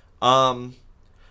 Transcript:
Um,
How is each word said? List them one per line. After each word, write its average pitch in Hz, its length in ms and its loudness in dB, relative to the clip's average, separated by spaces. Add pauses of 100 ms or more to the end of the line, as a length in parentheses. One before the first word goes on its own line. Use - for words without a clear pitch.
(220)
Um, 127 540 0 (560)